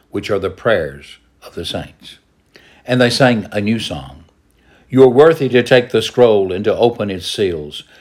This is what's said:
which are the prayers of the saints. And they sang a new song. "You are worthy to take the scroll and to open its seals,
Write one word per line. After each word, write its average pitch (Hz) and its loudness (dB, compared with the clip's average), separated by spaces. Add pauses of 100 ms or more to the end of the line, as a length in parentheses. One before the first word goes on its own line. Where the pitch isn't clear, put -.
(100)
which 101 -8
are 101 -2
the 92 -6
prayers 76 -6 (240)
of - -20
the 85 -12
saints. - -14 (680)
And 123 -2
they 120 2
sang 117 0
a 104 -6
new 107 -2
song. 71 -12 (640)
"You 131 4
are 131 8
worthy 143 4
to 123 2
take 123 2
the 110 0
scroll 107 2
and 92 -6
to 110 0
open 113 -2
its 92 -10
seals, 82 -6 (180)